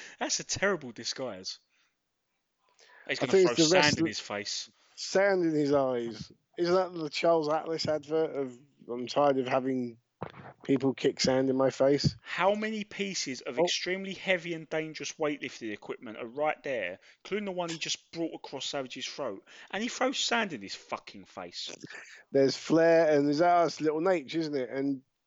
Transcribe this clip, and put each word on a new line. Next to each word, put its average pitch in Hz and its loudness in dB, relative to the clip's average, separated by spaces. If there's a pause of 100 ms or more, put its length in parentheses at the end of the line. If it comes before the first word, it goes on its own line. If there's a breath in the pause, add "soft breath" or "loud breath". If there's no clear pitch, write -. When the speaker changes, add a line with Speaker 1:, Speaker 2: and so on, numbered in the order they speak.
(200 loud breath)
Speaker 1:
that's - -4
a - -10
terrible 160 -2
disguise. 110 -10 (1500 soft breath)
He's 135 -4
Speaker 2:
I 135 0
Speaker 1:
gonna - 0
Speaker 2:
think 185 8
Speaker 1:
throw 147 4
Speaker 2:
it's 143 2
the 160 8
Speaker 1:
sand 175 6
Speaker 2:
wrestler 147 4
Speaker 1:
in - 4
his 107 -4
face. - -8 (240)
Speaker 2:
Sand 196 2
in 160 2
his 143 2
eyes. 120 0 (260)
Isn't 175 2
that 180 0
the 160 -6
Charles 165 2
Atlas 156 -2
advert 151 0
of, 131 -4 (340)
"I'm 123 -6
tired 143 4
of 127 0
having 127 0 (680 loud breath)
people 135 2
kick - -2
sand 131 2
in 131 2
my 135 4
face"? 139 4
Speaker 1:
How 185 0
many 214 -4
pieces 180 -6
of 131 -6
Speaker 2:
Oh. 165 4
Speaker 1:
extremely 185 -2
heavy 170 -4
and 160 -10
dangerous 156 -6
weightlifting 143 -4
equipment 117 -12
are 123 -10
right 147 -2
there, 101 -4 (240 soft breath)
including 208 -6
the 190 -6
one 175 -4
he 160 -6
just - -8
brought 165 -6
across - -12
Savage's 131 -6
throat, 110 -8 (280 loud breath)
and 196 -4
he 233 -4
throws - -2
sand 214 0
in 110 -10
his 92 -12
fucking - -12
face? - -12 (600 loud breath)
Speaker 2:
There's 135 4
Flair, 165 6
and 143 4
is 147 0
that 175 6
us, 165 2
Little 151 0
Nate, 170 0
isn't 156 -2
it? 127 -2
And 135 -2 (260)